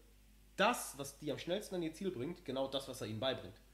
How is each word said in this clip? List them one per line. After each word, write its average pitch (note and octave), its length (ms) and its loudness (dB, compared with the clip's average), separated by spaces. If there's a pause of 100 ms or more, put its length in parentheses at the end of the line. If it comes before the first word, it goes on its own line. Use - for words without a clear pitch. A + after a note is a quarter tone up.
(560)
das, G#3 420 4
was C#3+ 220 -6
die D3 120 0
am B2+ 60 0
schnellsten F#3+ 380 -2
an F3 80 2
ihr D#3+ 100 0
Ziel F#3+ 180 0
bringt, D3 320 -4
genau C3+ 240 0
das, C3+ 200 -2
was B2+ 140 -8
er G#2+ 60 -2
ihnen A2 120 -4
beibringt. G#2+ 420 -2 (120)